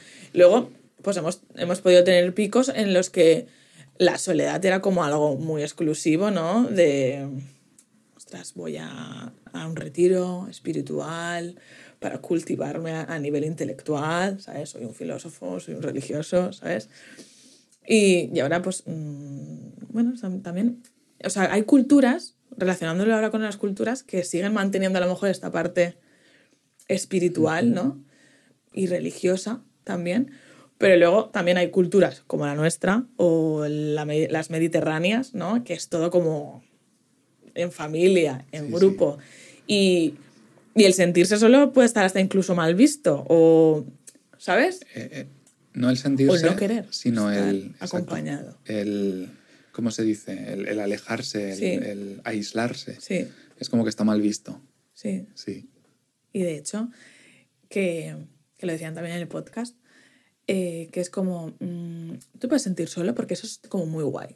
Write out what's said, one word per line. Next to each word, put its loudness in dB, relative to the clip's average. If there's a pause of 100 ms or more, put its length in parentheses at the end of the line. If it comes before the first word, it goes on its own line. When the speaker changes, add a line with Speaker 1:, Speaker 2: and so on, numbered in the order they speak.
(340)
Speaker 1:
Luego, 6 (320)
pues, -4
hemos, -6 (140)
hemos -4
podido 8
tener 4
picos 2
en -2
los 2
que 4 (500)
la 2
soledad -2
era 2
como 0
algo 0
muy -4
exclusivo, 0
¿no? 0
De, 2 (920)
"Ostras, -18
voy -10
a, -14 (220)
a -10
un -8
retiro 0
espiritual -8 (440)
para -8
cultivarme -6
a, -6
a -8
nivel -4
intelectual", -4
¿sabes? -12
"Soy -14
un -14
filósofo, -10
soy -12
un -12
religioso", -4
¿sabes? -8 (1000)
Y, 4
y 0
ahora, 0
pues, -8
mm, -12
bueno, 0
tam-, -8
también, -4 (400)
o -4
sea, 0
hay 2
culturas, 4 (220)
relacionándolo 0
ahora 0
con -2
las -6
culturas, -4
que -4
siguen -2
manteniendo 0
a 2
lo 0
mejor 0
esta -4
parte 0 (920)
espiritual, 0
Speaker 2:
Ujú. 2
Speaker 1:
¿no? -4 (680)
Y -2
religiosa -2 (220)
también. -2 (460)
Pero 6
luego 4
también 0
hay 2
culturas 2
como -4
la -4
nuestra 0 (120)
o 2
la -2
me-, 0
las -4
mediterráneas, 0
¿no? -4
Que -8
es -10
todo 0
como -2 (880)
en -4
familia, 2
en -10
Speaker 2:
Sí, -8
sí. -4
Speaker 1:
grupo. 4 (500)
Y, 2 (600)
y 8
el 8
sentirse 4
solo 8
puede 8
estar 2
hasta 2
incluso 2
mal 2
visto, 4
o, 6 (520)
¿sabes? 0 (140)
Speaker 2:
Eh, -12
eh, -12 (480)
no 2
el 2
sentirse, 4
Speaker 1:
O 4
no 0
querer -2
Speaker 2:
sino -2
Speaker 1:
estar 0
Speaker 2:
el, -4 (140)
exacto, -8
Speaker 1:
acompañado. -8
Speaker 2:
el, -4 (440)
¿cómo -4
se -4
dice? -6
El, -8
el -4
alejarse, -6
el, -10
Speaker 1:
Sí. -4
Speaker 2:
el -8
aislarse. -6
Speaker 1:
Sí. -6 (320)
Speaker 2:
Es -10
como 0
que 0
está -4
mal 2
visto. -4 (360)
Speaker 1:
Sí. -6
Speaker 2:
Sí. -14 (640)
Speaker 1:
Y -4
de -4
hecho, -8 (800)
que, -4 (420)
que -12
lo -4
decían -8
también -10
en -6
el -10
podcast, -12 (720)
eh, -4
que -6
es -6
como, -6
mm, -10 (260)
tú -6
puedes 2
sentir -4
solo -4
porque -6
eso -12
es -16 (100)
como -4
muy -6
guay, -8